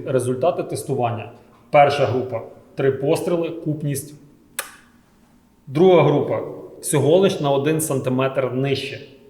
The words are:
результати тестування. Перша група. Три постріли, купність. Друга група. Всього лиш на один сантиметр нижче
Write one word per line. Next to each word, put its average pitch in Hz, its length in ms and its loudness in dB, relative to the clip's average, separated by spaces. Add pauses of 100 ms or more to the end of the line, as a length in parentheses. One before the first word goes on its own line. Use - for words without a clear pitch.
результати 131 580 -2
тестування. 123 680 -4 (380)
Перша 143 360 4
група. 117 360 -2 (340)
Три 139 160 2
постріли, 165 580 -2
купність. 147 680 -6 (1500)
Друга 160 360 6
група. 139 400 0 (380)
Всього 147 360 2
лиш 196 220 2
на 143 120 0
один 147 300 0
сантиметр 131 720 -2
нижче 135 540 -4 (220)